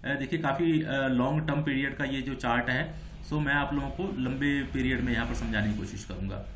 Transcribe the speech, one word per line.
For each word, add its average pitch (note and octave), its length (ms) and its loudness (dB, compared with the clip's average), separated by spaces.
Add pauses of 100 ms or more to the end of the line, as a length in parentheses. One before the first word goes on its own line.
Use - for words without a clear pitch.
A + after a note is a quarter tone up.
अ, C#3 100 0
देखिए C#3 240 -2
काफ़ी, D#3 420 4
अ, C3+ 260 0
long C3 400 2
term D3 160 2
period C#3 320 0
का C#3+ 100 -2
ये C3+ 160 -2
जो C3+ 140 -4
chart A#2+ 340 2
है, C#3 260 0 (340)
so D3+ 100 0
मैं C#3+ 140 2
आप C#3+ 200 2
लोगों C#3 160 0
को F#3 320 -4
लंबे C#3 420 0
period B2+ 380 0
में B2 120 2
यहाँ A#2 120 0
पर A#2+ 80 -2
समझाने G#2+ 380 0
की G#2 60 -2
कोशिश G2+ 260 -6
करूँगा। G2 420 -6 (100)